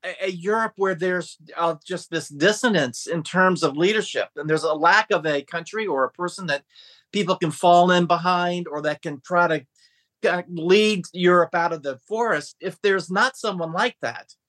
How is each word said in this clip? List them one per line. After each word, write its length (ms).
a, 240
a 40
Europe 460
where 180
there's, 420
uh, 180
just 240
this 200
dissonance 760
in 160
terms 400
of 140
leadership, 640
and 120
there's 140
a 100
lack 380
of 140
a 180
country 420
or 200
a 60
person 360
that 160
people 240
can 160
fall 400
in 160
behind 600
or 140
that 200
can 200
try 260
to, 180
uh, 200
lead 640
Europe 420
out 200
of 100
the 140
forest. 540
If 200
there's 300
not 260
someone 360
like 280
that 320